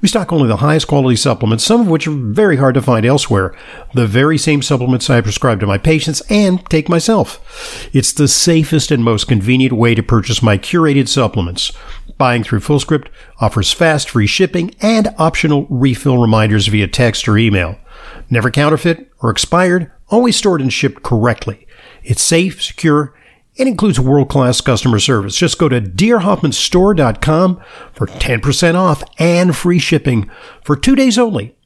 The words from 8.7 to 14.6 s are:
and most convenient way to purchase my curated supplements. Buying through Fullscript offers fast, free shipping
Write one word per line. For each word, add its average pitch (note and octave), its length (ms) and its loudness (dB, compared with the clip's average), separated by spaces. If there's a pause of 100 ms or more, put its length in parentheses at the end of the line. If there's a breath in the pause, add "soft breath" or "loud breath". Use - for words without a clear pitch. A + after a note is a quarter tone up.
and B2 100 0
most A2+ 240 0
convenient B2+ 460 2
way A#2 240 2
to A2+ 60 -2
purchase A2+ 420 0
my G#2 140 4
curated C#3+ 500 0
supplements. F#2+ 640 -2 (460 loud breath)
Buying A#2+ 240 0
through G#2+ 180 -2
Fullscript D3 480 -2 (320 soft breath)
offers G#2+ 320 0
fast, D#3+ 380 0
free G#2+ 160 2
shipping F#3 560 -2